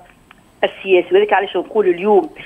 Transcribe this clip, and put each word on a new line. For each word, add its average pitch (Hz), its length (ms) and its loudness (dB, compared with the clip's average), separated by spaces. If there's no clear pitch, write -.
السياسي، 180 480 0
ولذلك 208 220 2
علاش 196 240 -2
نقول 196 300 -2
اليوم، 180 420 0